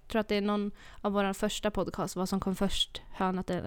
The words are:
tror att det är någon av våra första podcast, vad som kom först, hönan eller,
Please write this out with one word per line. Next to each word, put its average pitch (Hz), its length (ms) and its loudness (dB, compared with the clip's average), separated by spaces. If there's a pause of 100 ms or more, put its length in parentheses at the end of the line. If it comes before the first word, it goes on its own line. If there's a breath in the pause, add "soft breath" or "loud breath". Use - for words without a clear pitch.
tror 226 120 2
att 208 80 0
det 208 80 2
är 202 60 2
någon 208 300 0 (300 soft breath)
av 208 100 2
våra 196 220 2
första 208 380 0
podcast, - 440 -2
vad 185 140 0
som 196 100 2
kom 190 160 0
först, - 460 0 (120)
hönan 185 340 0
eller, 180 200 0